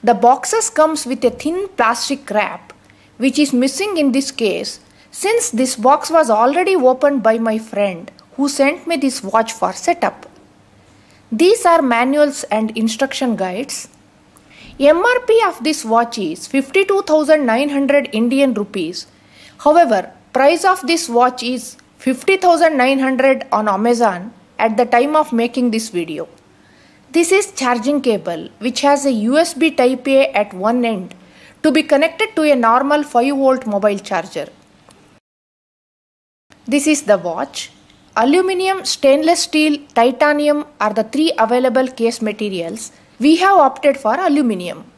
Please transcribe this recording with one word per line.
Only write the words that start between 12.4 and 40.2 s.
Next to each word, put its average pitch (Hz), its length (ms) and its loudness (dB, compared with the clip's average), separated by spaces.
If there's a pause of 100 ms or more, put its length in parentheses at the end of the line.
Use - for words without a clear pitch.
and 220 340 -2
instruction 226 580 -2
guides. 180 520 -8 (920)
M 320 240 4
R 494 220 2
P 453 200 4
of 339 160 -6
this 302 220 -4
watch 226 320 0
is 175 300 -8
fifty-two 392 560 0
thousand 311 420 2
nine 247 240 0
hundred 277 460 0
Indian 247 400 2
rupees. 196 520 -8 (520)
However, 294 560 2 (180)
price 294 320 2
of 370 220 2
this 330 240 -2
watch 247 320 2
is 240 340 -8 (220)
fifty 262 400 0
thousand 339 400 4
nine 262 200 2
hundred 262 540 0
on 214 160 0
Amazon 214 640 0 (260)
at 220 200 0
the 247 80 2
time 247 280 0
of 311 160 2
making 240 420 0
this 220 180 -4
video. 165 360 -8 (840)
This 339 220 0
is 403 200 0
charging 247 480 -2
cable 185 480 -4 (120)
which 254 200 -4
has 285 240 2
a 277 80 2
U 226 240 0
S 339 160 2
B 311 200 0
type 254 360 0
A 269 240 2
at 208 220 -2
one 220 320 -2
end 190 280 -6 (480)
to 311 80 2
be 302 120 2
connected 320 520 0
to 302 160 2
a 277 60 4
normal 269 460 2
five 277 340 0
volt 262 300 2
mobile 202 320 0
charger. 165 500 -8 (2250)
This 285 220 -2
is 294 160 0
the 208 160 2
watch. 175 540 -8 (440)
Aluminium, 370 680 0
stainless 311 560 2
steel, 302 380 0 (160)
titanium 294 720 0 (160)